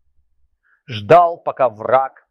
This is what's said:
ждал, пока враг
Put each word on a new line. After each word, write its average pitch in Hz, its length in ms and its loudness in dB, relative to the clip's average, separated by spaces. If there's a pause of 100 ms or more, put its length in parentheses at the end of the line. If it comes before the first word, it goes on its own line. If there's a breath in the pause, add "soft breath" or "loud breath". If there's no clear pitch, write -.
(880)
ждал, 165 540 0
пока 131 280 -4
враг 113 600 -4